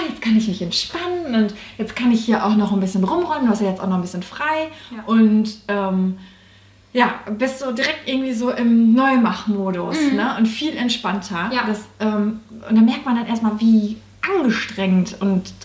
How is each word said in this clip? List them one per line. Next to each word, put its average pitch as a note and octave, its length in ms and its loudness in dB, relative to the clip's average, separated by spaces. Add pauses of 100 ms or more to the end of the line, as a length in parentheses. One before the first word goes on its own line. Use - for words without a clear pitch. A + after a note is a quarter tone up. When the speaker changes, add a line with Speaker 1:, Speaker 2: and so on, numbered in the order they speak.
Speaker 1:
jetzt - 140 -10
kann A3+ 120 4
ich G#3+ 120 4
mich F3+ 140 -4
entspannen E4+ 720 -4
und G#3 180 2 (240)
jetzt A3 180 -8
kann A#3+ 160 2
ich A3 140 2
hier A3+ 180 0
auch G#3 120 2
noch G#3 180 2
ein G3 60 2
bisschen F#3+ 240 0
rumräumen, D#4 420 0
du A3 60 4
hast G3+ 100 0
ja G3 80 2
jetzt F#3+ 120 -4
auch F#3+ 60 -4
noch F#3 100 0
ein F3+ 40 0
bisschen F3+ 220 -8
frei. D#4 460 -4 (260)
Speaker 2:
Ja. A3 100 -14
Speaker 1:
Und, A3 440 4 (180)
ähm, F#3+ 500 0 (760)
ja, B3 200 2 (240)
bist B3+ 220 -2
so C4 140 -6
direkt C4+ 340 -4
irgendwie C4 260 -2
so A#3+ 160 -2
im A#3 460 4
Neumachmodus, G#3 1000 2 (120)
Speaker 2:
Mhm. C4 80 2
Speaker 1:
ne? A#3 220 -2
Und A3+ 80 4
viel D4 280 -4
entspannter. G3+ 800 -4
Speaker 2:
Ja. A#3+ 140 -2
Speaker 1:
Das, G#3 140 -4 (180)
ähm, G#3+ 400 -2 (280)
und A3 80 0
dann A3+ 100 8
merkt - 200 0
man A#3+ 120 0
dann A#3 100 -4
erstmal, A3 320 -2
wie A3 380 4 (380)
angestrengt F#3+ 840 0
und F#3+ 340 -2 (120)